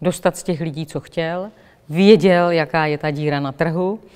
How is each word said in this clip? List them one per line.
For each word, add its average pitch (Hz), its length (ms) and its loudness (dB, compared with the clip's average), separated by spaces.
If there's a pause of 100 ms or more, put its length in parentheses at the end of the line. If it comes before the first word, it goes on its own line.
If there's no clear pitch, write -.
dostat 170 340 -2
z - 60 -14
těch 165 180 -4
lidí, 156 260 -6
co - 140 -8
chtěl, 175 500 -6 (380)
věděl, 175 640 6
jaká 160 360 0
je 147 120 -2
ta 151 120 -4
díra 147 300 -2
na 139 120 -6
trhu 180 460 -2 (180)